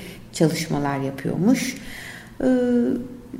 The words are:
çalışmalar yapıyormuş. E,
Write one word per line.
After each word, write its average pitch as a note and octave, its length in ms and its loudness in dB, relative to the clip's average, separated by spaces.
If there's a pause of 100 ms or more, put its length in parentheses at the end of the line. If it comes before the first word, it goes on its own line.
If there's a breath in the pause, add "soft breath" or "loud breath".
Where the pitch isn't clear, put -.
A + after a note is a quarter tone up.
(320 loud breath)
çalışmalar D3 680 2
yapıyormuş. E3 760 2 (680 loud breath)
E, B3+ 40 4 (920)